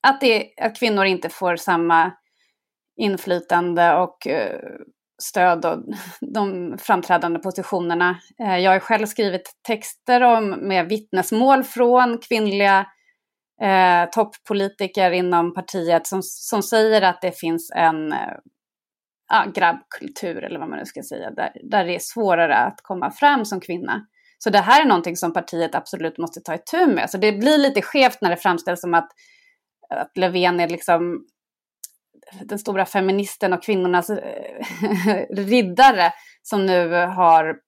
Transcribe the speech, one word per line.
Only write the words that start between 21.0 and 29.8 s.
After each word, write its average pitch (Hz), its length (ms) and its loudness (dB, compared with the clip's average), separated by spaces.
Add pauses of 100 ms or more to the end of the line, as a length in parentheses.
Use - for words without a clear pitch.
säga, - 280 -12
där, - 200 -6 (120)
där 190 220 2
det 175 100 -4
är - 40 -8
svårare 170 560 2
att 123 260 0
komma 180 300 -6
fram 285 340 2
som 196 160 -8
kvinna. 180 440 -8 (380)
Så - 60 -2
det 202 100 4
här 240 220 6
är 311 40 2
någonting 180 320 0
som 170 160 -4
partiet 170 420 -4
absolut 160 420 -8
måste 165 240 -10
ta 160 140 -8
itu 320 320 0
med. 175 220 0
Så 196 80 -8
det 208 140 2
blir 247 260 2
lite 277 240 2
skevt 254 400 2
när 185 80 0
det 175 80 0
framställs 175 440 -2
som 175 120 -4
att, 170 180 0 (800)